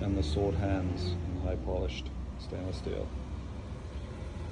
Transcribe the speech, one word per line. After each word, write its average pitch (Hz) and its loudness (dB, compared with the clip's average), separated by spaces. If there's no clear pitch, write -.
and 98 4
the 95 4
sword 101 4
hands 92 4
in - 0
high 92 2
polished - 0
stainless 92 -2
steel. - -2